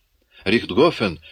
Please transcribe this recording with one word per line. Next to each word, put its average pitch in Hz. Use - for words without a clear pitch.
Рихтгофен 107